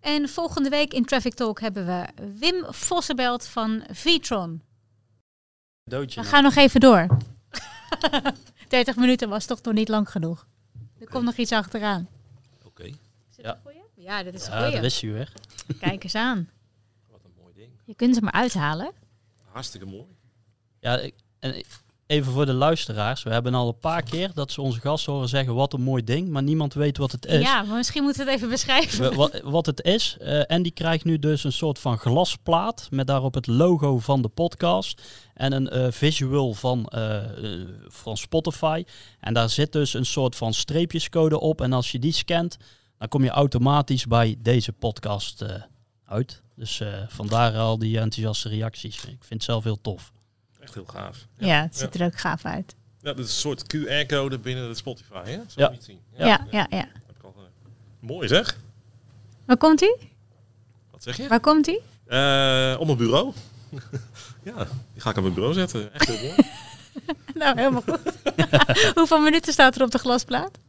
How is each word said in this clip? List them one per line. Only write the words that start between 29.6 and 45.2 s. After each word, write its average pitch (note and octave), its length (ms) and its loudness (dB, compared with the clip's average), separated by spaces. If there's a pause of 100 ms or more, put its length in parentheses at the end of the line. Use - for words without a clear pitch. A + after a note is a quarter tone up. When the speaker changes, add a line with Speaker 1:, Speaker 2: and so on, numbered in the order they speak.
Speaker 2:
het D3 160 -2
is, G3 380 0
eh, D3 260 0
Andy E3+ 260 0
krijgt E3 320 -2
nu E3 140 2
dus D3 260 0
een C#3 80 0
soort D3+ 260 -2
van A#2+ 200 -2
glasplaat E3+ 920 0
met C3+ 160 -2
daarop C3 280 0
het B2+ 120 -4
logo C#3+ 520 4
van C3+ 240 0
de A2 60 -2
podcast F3 760 -2 (320)
en C#3 180 -2
een, C3+ 160 0
eh, B2+ 220 0
visual C#3 640 0
van, B2 320 -2
eh, G#2+ 760 -6
eh, F2+ 80 -12 (200)
van - 280 -12
Spotify. D#3+ 680 -2 (360)
En A2 140 -4
daar A#2 160 4
zit D3 220 0
dus D3 220 0
een B2+ 120 -2
soort C3 300 0
van A2+ 180 -2
streepjescode D#3+ 840 0
op. D#3 200 0
En B2+ 120 0
als B2 200 0
je C3 60 -4
die D3 140 0
scant, E3+ 440 -2 (420)
dan A2+ 100 -10
kom C3+ 160 4
je B2+ 60 2
automatisch C#3 760 2
bij A#2 320 4
deze A#2 340 2
podcast, - 720 -6